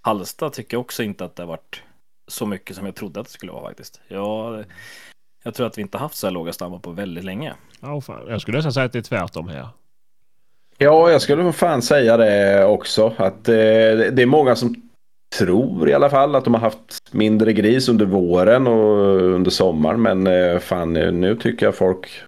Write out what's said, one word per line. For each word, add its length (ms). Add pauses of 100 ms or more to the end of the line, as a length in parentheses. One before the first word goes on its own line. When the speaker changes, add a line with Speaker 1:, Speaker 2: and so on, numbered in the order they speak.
Speaker 1:
Hallsta 500
tycker 240
jag 60
också 220
inte 220
att 120
det 60
har 60
varit 340 (460)
så 180
mycket 300
som 100
jag 80
trodde 260
att 60
det 60
skulle 200
vara 160
faktiskt. 400
Jag, 560 (800)
jag 100
tror 120
att 120
vi 40
inte 160
haft 180
så 100
här 60
låga 200
stammar 260
på 120
väldigt 340
länge. 300 (260)
Speaker 2:
Ja, 200
fan. 280
Jag 120
skulle 180
nästan 140
säga 140
att 60
det 60
är 40
tvärtom 460
här. 200 (1080)
Speaker 3:
Ja, 320
jag 120
skulle 200
nog 120
fan 280
säga 340
det 480
också. 540
Att, 300
eh, 60
det 680
är 40
många 300
som 340 (480)
tror 500
i 60
alla 160
fall 240
att 100
de 100
har 60
haft 520
mindre 400
gris 360
under 180
våren 600
och 560
under 280
sommaren. 520
Men, 240
eh, 320
fan, 340
nu 440
tycker 300
jag 80
folk 360 (160)